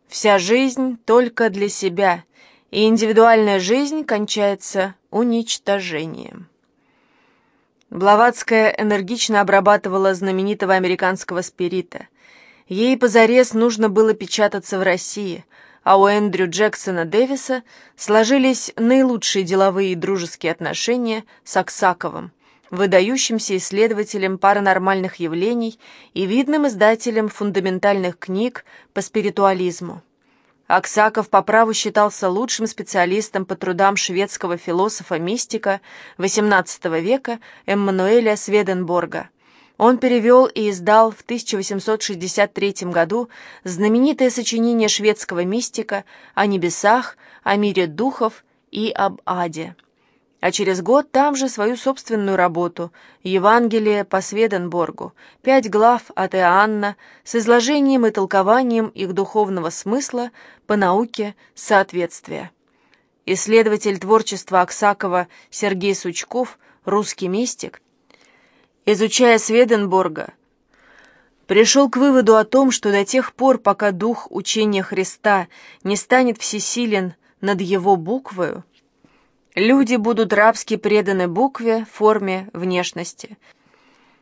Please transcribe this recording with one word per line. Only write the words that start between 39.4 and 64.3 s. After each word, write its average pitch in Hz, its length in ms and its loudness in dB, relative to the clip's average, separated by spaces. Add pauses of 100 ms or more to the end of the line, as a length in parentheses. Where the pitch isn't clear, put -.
Он 240 220 4
перевел 247 480 4
и 208 240 -2
издал 208 400 4
в - 100 -16
тысяча 233 360 -6
восемьсот 202 440 -4
шестьдесят 196 520 -2
третьем 190 360 -4
году 175 400 -2 (340)
знаменитое 233 680 2
сочинение 226 560 0
шведского 208 560 -2
мистика 214 600 -6 (300)
о 202 140 0
небесах, 202 720 0 (260)
о 202 140 0
мире 196 280 0
духов 220 580 -4 (280)
и 220 180 -6
об 196 360 -4
аде. 175 500 -6 (640)
А 180 120 0
через 190 300 -2
год 262 300 2
там 277 240 2
же 269 140 -2
свою 220 260 -2
собственную 220 640 -4
работу 175 560 -2 (300)
«Евангелие 208 800 2
по 190 160 -2
Сведенборгу», 180 920 -4 (280)
пять 262 280 2
глав 226 340 2 (100)
от 190 220 -4
Иоанна 202 640 2 (260)
с - 120 -8
изложением 240 720 2
и 220 60 2
толкованием 220 800 0
их 185 240 -8
духовного 190 580 -2
смысла 247 580 -6 (380)
по 208 80 0
науке 202 600 0 (200)
соответствия. 180 960 -2 (760)
Исследователь 208 720 2
творчества 190 640 2